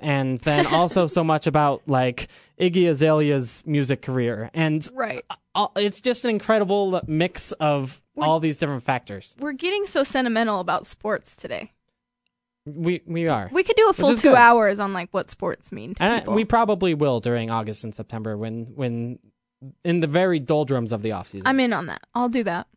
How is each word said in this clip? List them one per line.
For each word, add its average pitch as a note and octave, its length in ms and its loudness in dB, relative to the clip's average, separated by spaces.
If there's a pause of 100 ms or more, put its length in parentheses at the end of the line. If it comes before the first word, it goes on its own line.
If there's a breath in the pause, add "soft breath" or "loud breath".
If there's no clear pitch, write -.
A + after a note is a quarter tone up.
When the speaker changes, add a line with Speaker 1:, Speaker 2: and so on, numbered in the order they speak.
Speaker 1:
and C3+ 360 -2
then D3 280 2
Speaker 2:
<laughs> - 80 0
Speaker 1:
also F3 320 2
so E3 180 0
much D#3 220 0
about, D3 400 2
like, B2+ 420 0 (320 soft breath)
Iggy F3 280 4
Azalea's D3 760 2
music C#3 360 0
career. A#2+ 520 -4
And D#3 400 -2
Speaker 2:
Right. A3 300 -6 (300)
Speaker 1:
uh, G#3 220 0
it's G3+ 240 -2
just B3 240 -2
an A#3+ 60 0
incredible G3+ 760 0
mix D#3+ 460 -2
of C#3+ 500 -2 (140)
Speaker 2:
We're D4+ 100 -2
Speaker 1:
all D#3+ 140 2
these D#3 180 -2
different C#3+ 240 -4
factors. G#2 560 -6
Speaker 2:
We're C#4+ 140 -8
getting F#4+ 340 -4
so D4+ 160 0
sentimental A#3 580 -2
about E3+ 240 -2
sports - 520 -8
today. - 340 -12 (960)
Speaker 1:
We, E3 400 -4
we E3 220 -4
are. G#2 240 -2
Speaker 2:
We F4+ 100 0
could A4+ 140 -2
do A4 80 8
a G#4+ 60 8
Speaker 1:
Which - 60 0
Speaker 2:
full C#4 140 4
Speaker 1:
is A3+ 100 4
Speaker 2:
two C#4+ 100 8
Speaker 1:
good. C4 60 10
Speaker 2:
hours A#3 440 8
on, G3 120 -4
like, F3+ 220 -6
what - 160 -4
sports - 420 -8
mean A2 220 -12
to - 80 -8
Speaker 1:
And G3+ 100 4
I, A#3 60 0
Speaker 2:
people. G#3+ 160 -2
Speaker 1:
we G#3+ 100 2
probably G#3 480 2
will C#3+ 280 0
during A#2 300 -2
August A2 340 -4
and A2 100 -10
September A2 420 -8
when, A2+ 280 -8 (100)
when A#2+ 460 -6 (640)
in F3 160 2
the D#3+ 60 0
very F3 320 2
doldrums C3 540 0
of G#2 100 -4
the A2 80 -4
offseason. F#2+ 360 -10
Speaker 2:
I'm C4+ 140 2
in A#3+ 120 0
on E3+ 140 -4
that. - 160 -12 (120)
I'll A#3+ 140 0
do A#3 160 -2
that. F3 220 -4 (100)